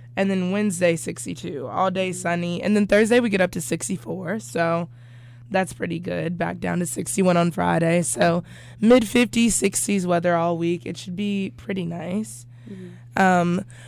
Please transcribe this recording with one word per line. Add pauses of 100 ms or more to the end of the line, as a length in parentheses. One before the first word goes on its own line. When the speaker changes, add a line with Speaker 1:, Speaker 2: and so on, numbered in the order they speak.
(180)
Speaker 1:
and
then
Wednesday
sixty-two.
All
day
Speaker 2:
Mm.
Speaker 1:
sunny,
and
then
Thursday
we
get
up
to
sixty-four,
so (600)
that's
pretty
good.
Back
down
to
sixty-one
on
Friday,
so (380)
mid
fifties,
sixties
weather
all
week.
It
should
be
pretty
nice. (240)
Speaker 2:
Mm-hmm.
Speaker 1:
Um, (240)